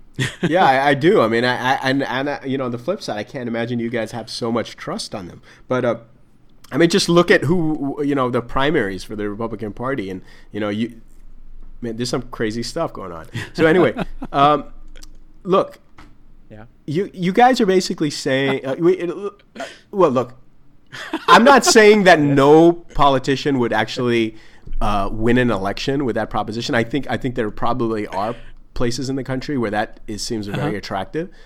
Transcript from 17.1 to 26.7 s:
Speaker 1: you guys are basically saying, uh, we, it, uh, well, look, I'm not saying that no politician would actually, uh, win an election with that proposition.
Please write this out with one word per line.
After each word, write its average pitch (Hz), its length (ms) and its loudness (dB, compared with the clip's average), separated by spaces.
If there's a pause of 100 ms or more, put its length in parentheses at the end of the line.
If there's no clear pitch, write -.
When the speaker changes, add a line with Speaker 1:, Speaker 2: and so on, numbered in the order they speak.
Speaker 1:
you 180 200 -2
guys 247 280 6
are 220 60 4
basically 185 440 0
saying, 135 560 -2
uh, 135 120 -2
we, 175 200 4
it, 175 120 -4
uh, 196 200 -8 (600)
well, 185 200 4
look, 123 240 0 (960)
I'm 226 160 8
not 269 200 8
saying 214 400 8
that 175 160 8
no 147 520 8 (220)
politician 139 640 2
would 117 140 0
actually, 113 640 0 (440)
uh, 104 320 0
win 117 260 2
an 123 120 4
election 104 540 -2
with 110 100 -2
that 107 160 -4
proposition. 113 440 -4